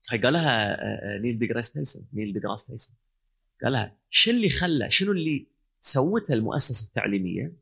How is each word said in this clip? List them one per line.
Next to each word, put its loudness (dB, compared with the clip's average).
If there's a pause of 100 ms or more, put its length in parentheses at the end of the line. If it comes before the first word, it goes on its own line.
(120)
هاي 0
قالها، 2
آه، -6
آه، -8
نيل -4
ديغراس 0
تايسون، -4
نيل -6
ديغراس -6
تايسون -8 (680)
قالها، -4 (120)
شو 2
اللي 2
خلى، 0
شنو 2
اللي -2 (320)
سوته 2
المؤسسة 4
التعليمية -4